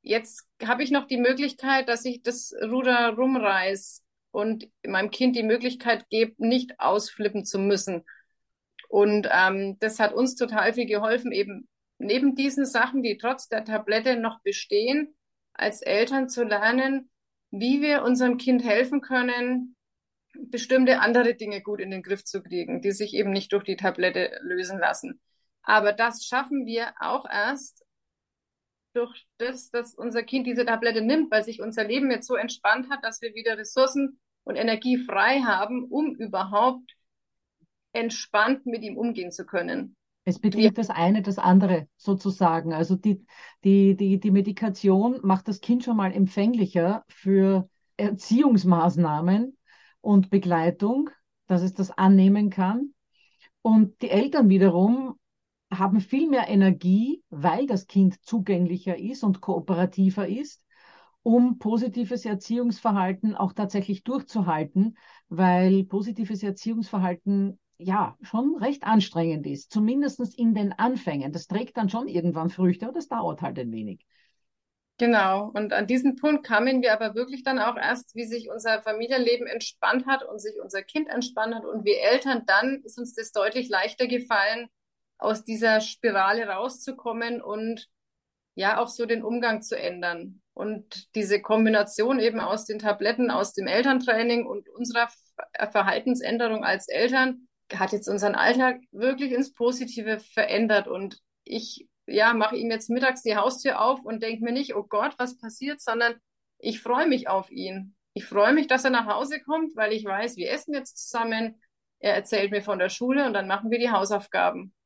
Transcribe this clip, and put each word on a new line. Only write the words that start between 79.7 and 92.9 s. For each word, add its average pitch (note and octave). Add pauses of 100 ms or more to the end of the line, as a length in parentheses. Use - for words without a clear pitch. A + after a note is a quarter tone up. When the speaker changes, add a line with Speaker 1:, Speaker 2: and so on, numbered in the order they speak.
Speaker 1:
hat C4+
und G#3+
sich G#4+
unser G4
Kind D#4
entspannt A3+
hat A3
und G#3
wir G3+
Eltern, B3+
dann B3
ist -
uns A#3+
das A3
deutlich A3+
leichter G#3+
gefallen, A#3 (520)
aus G#3+
dieser A3
Spirale G#3
rauszukommen A#3
und A3 (640)
ja, G3+
auch A#3
so A#3
den A3
Umgang A3+
zu -
ändern. F3 (120)
Und -
diese G#3
Kombination A3
eben A3+
aus G3
den G#3+
Tabletten, G#3+